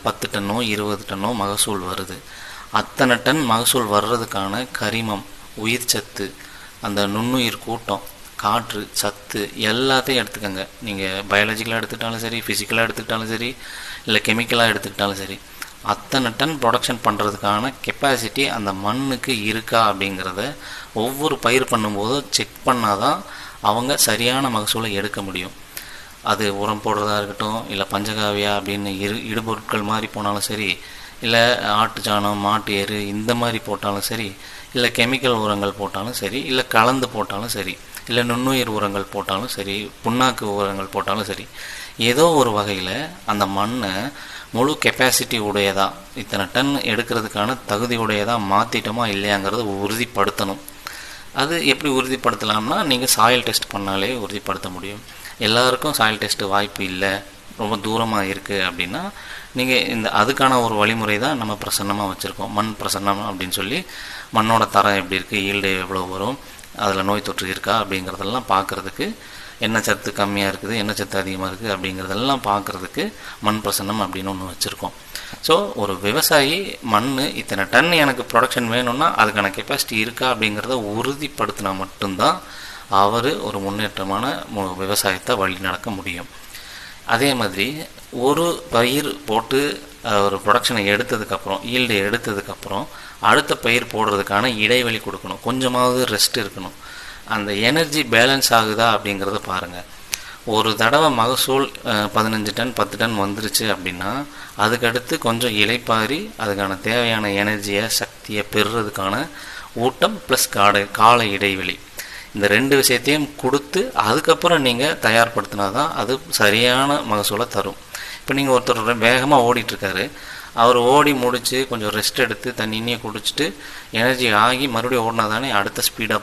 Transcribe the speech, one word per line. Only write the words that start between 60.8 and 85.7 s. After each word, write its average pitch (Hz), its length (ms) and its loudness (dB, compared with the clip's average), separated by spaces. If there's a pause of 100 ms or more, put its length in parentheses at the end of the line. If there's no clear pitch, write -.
தான் 143 180 0
நம்ம 107 180 -4
பிரசன்னமா 101 520 -2
வச்சிருக்கோம். 95 440 -6
மண் 104 280 -2
பிரசன்னம் 101 440 -2
அப்படின்னு 92 280 -6
சொல்லி, 101 280 -4 (560)
மண்ணோட 113 340 2
தரம் 101 280 4
எப்படி 92 180 -2
இருக்கு, 95 280 -2
ஈல்டு 98 360 0
எவ்வளவு 92 300 -4
வரும், 101 300 -4 (380)
அதுல 98 260 2
நோய் 101 200 0
தொற்று 95 260 -6
இருக்கா 95 300 0
அப்படிங்கிறதெல்லாம் 98 720 -4
பார்க்கறதுக்கு, 95 580 0 (520)
என்ன - 220 0
சத்து 104 320 -2
கம்மியா 101 360 0
இருக்குது, 98 280 -4
என்ன 104 160 -2
சத்து 98 260 -4
அதிகமா 95 300 -4
இருக்குது 101 240 -4
அப்படிங்கிறதெல்லாம் 95 720 -2
பார்க்கறதுக்கு 98 580 -2 (380)
மண் 107 220 0
பிரசன்னம் 101 380 -2
அப்படின்னு 95 320 -4
ஒண்ணு 92 160 -6
வச்சிருக்கோம். 92 460 -6 (480)
So, 156 120 4 (200)
ஒரு 101 260 -2
விவசாயி 143 560 4 (260)
மண்ணு 127 520 2
இத்தனை - 360 -2
டன் 170 220 4
எனக்கு 139 300 4
ப்ரொடக்ஷன் 117 460 2
வேணும்னா 123 480 2
அதுக்கான 104 340 4
கெப்பாசிட்டி 113 420 -4
இருக்கா 117 380 0
அப்படிங்கிறத 110 460 0 (140)
உறுதிப்படுத்தினா 110 840 -4
மட்டும்தான் 98 600 0 (500)
அவரு 127 560 4
ஒரு 104 140 -4
முன்னேற்றமான 98 640 -2 (240)
மு-, 98 280 -4
விவசாயத்தை 98 600 0
வழி 95 240 0
நடக்க 92 300 -2